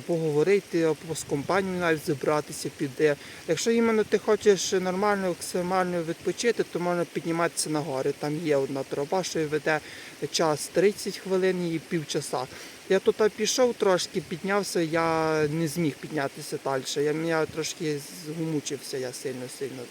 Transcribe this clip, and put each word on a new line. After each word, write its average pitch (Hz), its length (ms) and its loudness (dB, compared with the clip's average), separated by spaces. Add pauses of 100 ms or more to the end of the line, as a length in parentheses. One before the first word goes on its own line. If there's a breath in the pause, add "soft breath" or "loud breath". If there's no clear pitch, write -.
поговорити, 165 800 2
або 160 320 0
з - 80 -8
компанією 180 560 0
навіть 165 260 2
зібратися 151 720 -2
піде. 143 380 2 (320 loud breath)
Якщо 180 240 0
іменно 226 320 4
ти 208 140 2
хочеш 202 540 4
нормально, 190 560 2
максимально 180 760 0
відпочити, 175 600 0
то - 160 -4
можна 175 260 0
підніматися 165 640 -2
на 151 100 0
гори. 143 400 -2
Там 151 260 -2
є 147 120 4
одна 135 260 -2
тропа, 165 400 -2
що 160 240 -2
веде 151 320 0 (520 loud breath)
час 156 420 2
тридцять 196 440 2
хвилин 185 560 0
і 160 60 -2
півчаса. 147 680 -4 (420 loud breath)
Я 190 100 6
тут 208 160 4 (200)
пішов 233 380 2
трошки, 185 480 2
піднявся, 190 600 -2
я 160 640 2
не 160 200 0
зміг 151 260 0
піднятися 143 680 -6
далі. 135 200 0 (120)
Я, 147 160 2
я 160 340 0
трошки 151 540 -4 (260)
змучився, 151 720 -4
я 127 160 -4
сильно-сильно 127 760 -8